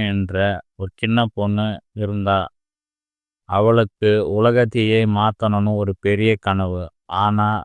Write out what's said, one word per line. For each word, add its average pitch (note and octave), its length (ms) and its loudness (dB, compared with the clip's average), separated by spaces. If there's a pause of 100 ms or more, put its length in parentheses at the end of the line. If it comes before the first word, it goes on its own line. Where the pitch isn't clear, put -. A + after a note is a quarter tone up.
என்ற G2 280 -2 (400)
ஒரு F#2+ 200 -8
சின்ன A#2 300 0
பொண்ணு G#2 420 -2 (240)
இருந்தா. G2+ 480 -2 (1080)
அவளுக்கு G#2+ 600 2 (220)
உலகத்தையே A2 760 2
மாத்தணும்னு G#2 720 0
ஒரு G2 240 -2
பெரிய G#2 360 2
கனவு. F#2 480 -2 (300)
ஆனா, G#2 340 2 (180)